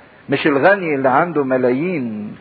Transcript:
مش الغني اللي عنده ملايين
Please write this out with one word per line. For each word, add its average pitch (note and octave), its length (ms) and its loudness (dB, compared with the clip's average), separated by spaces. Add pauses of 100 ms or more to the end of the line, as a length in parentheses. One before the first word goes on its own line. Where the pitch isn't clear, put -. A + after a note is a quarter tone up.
(280)
مش C#3 180 0
الغني D#3+ 480 2
اللي C3+ 140 0
عنده D3 360 0
ملايين B2+ 960 -2